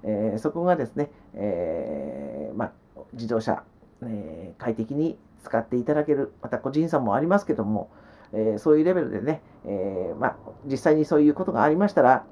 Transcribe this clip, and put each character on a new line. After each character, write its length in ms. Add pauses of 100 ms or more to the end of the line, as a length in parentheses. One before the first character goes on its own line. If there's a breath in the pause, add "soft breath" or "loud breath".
え 320
ー、 20
そ 120
こ 140
が 120
で 100
す 100
ね、 140 (240 loud breath)
え 1160
ー、 40
ま 100
あ、 60 (400)
自 140
動 140
車、 220 (400)
え 540
ー、 60
快 120
適 200
に 240 (240)
使 140
っ 80
て 120
い 80
た 100
だ 100
け 100
る、 180 (100)
ま 60
た 100
個 120
人 180
差 120
も 140
あ 60
り 60
ま 120
す 80
け 80
ど 100
も、 260 (420 loud breath)
え 240
ー、 20
そ 160
う 40
い 40
う 20
レ 100
ベ 80
ル 80
で 100
ね、 220 (220 loud breath)
え 500
ー、 20
ま 120
あ、 80 (300)
実 120
際 180
に 80
そ 140
う 20
い 80
う 60
こ 100
と 80
が 100
あ 60
り 80
ま 120
し 60
た 80
ら 300